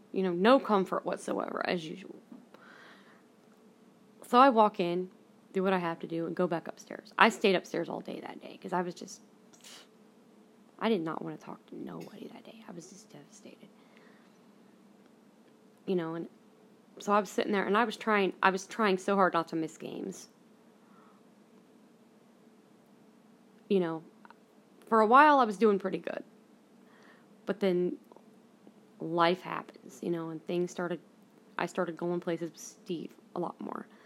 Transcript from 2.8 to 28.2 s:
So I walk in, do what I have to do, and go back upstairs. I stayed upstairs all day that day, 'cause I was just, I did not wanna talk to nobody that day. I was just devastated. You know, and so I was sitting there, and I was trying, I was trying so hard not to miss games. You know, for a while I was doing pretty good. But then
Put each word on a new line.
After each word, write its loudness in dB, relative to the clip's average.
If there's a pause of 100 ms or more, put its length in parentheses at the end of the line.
So 4
I 10
walk 4
in, -2 (440)
do -2
what 0
I 0
have -4
to -12
do, -6
and -6
go 0
back -4
upstairs. -16
I 8
stayed 2
upstairs -4
all -8
day -12
that -16
day, -18
'cause -10
I -2
was -8
just, -18 (1600)
I -2
did 2
not -6
wanna -10
talk -16
to -18
nobody -14
that -20
day. -20
I -18
was -18
just -20
devastated. -20 (2250)
You 0
know, -4
and -8 (720)
so -2
I 6
was -6
sitting -2
there, 0
and 0
I 4
was -6
trying, 2 (100)
I 6
was -4
trying 0
so 0
hard 4
not 0
to -8
miss -6
games. -12 (3500)
You 2
know, -4 (840)
for 6
a 6
while 8
I 6
was -4
doing 4
pretty -4
good. -8 (1200)
But -6
then 0 (1040)